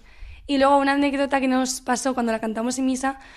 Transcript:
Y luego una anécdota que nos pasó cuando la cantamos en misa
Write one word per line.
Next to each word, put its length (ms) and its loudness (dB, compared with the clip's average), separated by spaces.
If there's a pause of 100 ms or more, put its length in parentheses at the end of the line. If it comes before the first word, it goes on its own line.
(460)
Y 120 0
luego 180 6
una 160 2
anécdota 480 0
que 60 0
nos 340 0
pasó 320 -2
cuando 180 -2
la 60 -2
cantamos 400 -4
en 80 -2
misa 320 -2 (200)